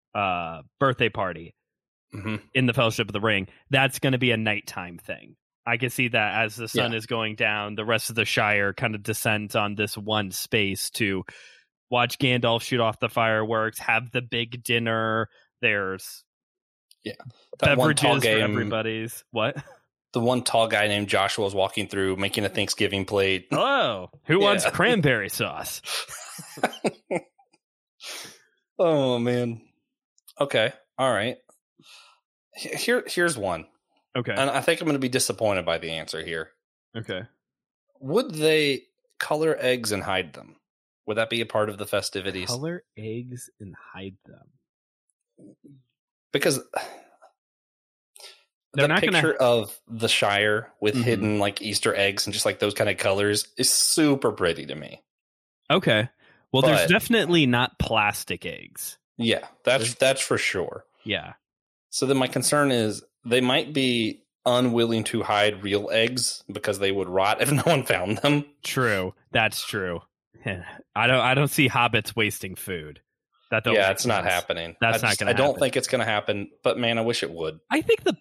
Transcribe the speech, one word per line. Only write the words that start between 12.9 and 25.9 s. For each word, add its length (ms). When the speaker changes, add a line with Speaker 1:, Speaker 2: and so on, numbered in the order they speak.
Speaker 1:
the 100
fireworks, 680
have 320
the 140
big 400
dinner. 680
There's 600
Speaker 2:
Yeah. 100
That 180
one 160
tall 220
Speaker 1:
beverages 80
for 160
Speaker 2:
guy 60
in 60
Speaker 1:
everybody's. 800
What? 340
Speaker 2:
The 60
one 240
tall 240
guy 200
named 220
Joshua 360
is 80
walking 340
through, 280
making 300
a 40
Thanksgiving 560
plate. 460
Speaker 1:
Hello. 580
Who 140
wants 240
Speaker 2:
Yeah. 80
Speaker 1:
cranberry 580
sauce? 520